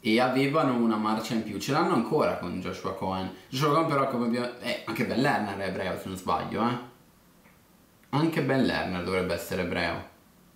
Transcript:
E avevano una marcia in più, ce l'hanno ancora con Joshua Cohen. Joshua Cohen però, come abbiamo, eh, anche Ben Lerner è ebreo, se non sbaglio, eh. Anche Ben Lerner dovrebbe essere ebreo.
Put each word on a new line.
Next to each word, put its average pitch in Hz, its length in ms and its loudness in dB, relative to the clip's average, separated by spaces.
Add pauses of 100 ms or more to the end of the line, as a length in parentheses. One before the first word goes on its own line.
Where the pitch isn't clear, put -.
E 113 180 4
avevano 135 560 4
una 113 220 4
marcia 110 380 0
in 110 100 0
più, 95 160 -6
ce 127 100 -4
l'hanno 170 240 2
ancora 113 440 2
con 90 220 -6
Joshua 92 360 -6
Cohen. 92 360 -4 (160)
Joshua 147 260 2
Cohen 160 120 4
però, 139 240 2
come 120 160 0
abbiamo, 120 320 -2
eh, 117 280 -4
anche 113 200 -2
Ben 98 140 0
Lerner 104 380 2
è 98 100 -2
ebreo, 92 320 -4
se - 80 -10
non 95 80 -6
sbaglio, 92 520 -2
eh. 127 100 -2 (1300)
Anche 156 340 2
Ben 135 240 4
Lerner 90 380 0
dovrebbe 90 300 0
essere 90 280 -4
ebreo. 87 460 -4 (480)